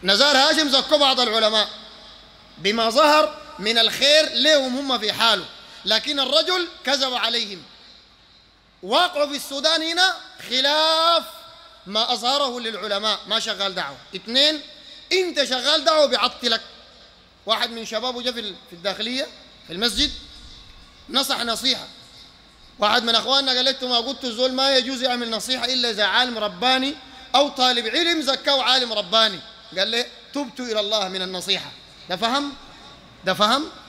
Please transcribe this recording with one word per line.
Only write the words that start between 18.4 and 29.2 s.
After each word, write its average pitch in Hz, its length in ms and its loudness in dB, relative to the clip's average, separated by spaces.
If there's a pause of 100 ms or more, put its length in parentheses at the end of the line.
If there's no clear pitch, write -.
ال-، 208 140 -10 (160)
في 175 60 -20
الداخلية 214 500 -6 (400)
في - 60 -14
المسجد 226 380 0 (1000)
نصح 262 300 -2
نصيحة، 233 460 -2 (920)
واحد 214 240 2
من 233 120 -2
أخواننا 262 380 0
قال: 254 160 0
"أنتوا 254 200 -4
ما 247 100 0
قلتوا 254 300 -6
الزول 254 240 -2
ما 269 240 2
يجوز 254 260 -2
يعمل 247 280 -2
نصيحة 233 340 -4
إلا 247 260 -2
إذا 208 140 0
عالم 233 340 2
رباني 254 560 0 (400)
أو 285 140 6
طالب 247 380 0
علم 330 360 0
زكاه 262 400 0
عالم 247 300 2
رباني". 208 480 2 (380)